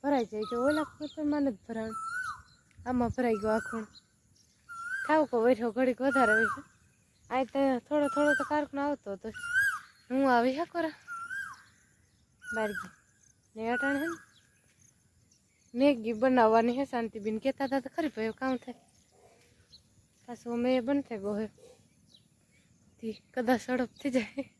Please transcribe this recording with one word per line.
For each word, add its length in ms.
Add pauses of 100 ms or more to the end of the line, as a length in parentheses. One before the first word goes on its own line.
ભરાઈ 280
જાય 180
છે. 60 (120)
ઓલા 280
ખેતરમાં 520
નથી 200
ભરાણું. 320 (880)
આમાં 280
ભરાઈ 280
ગયો 120
આ 120
ખૂણો. 220 (1120)
ઠાવકો 320 (100)
વેઠો, 300
ઘડીક 300
વધારે 340
વેઠો. 220 (720)
આ 180
તો 80 (280)
થોડો 280
થોડો 240
તો 120
કારકનો 320
આવતો 320
હતો. 140 (800)
હું 160 (100)
આવી 240
હે 160
કરા. 220 (1600)
બાર 240
ગઈ. 120 (640)
ને 60 (120)
અટાણે 300
હે 100
ને 40 (1600)
મેગી 420
બનાવવાની 580
હે, 120
શાંતિબેન 520
કહેતા 240
હતા 180
તો 100
ખરી, 200
ભાઈ 260
કામ 120 (100)
થાય. 160 (1500)
પાછું 380
મેં 240
બંધ 200
થઈ 160
ગયો 180
હે. 60 (1500)
તી 180 (180)
કદાચ 320
ઝડપ 260 (100)
થઈ 160
જાય. 280 (140)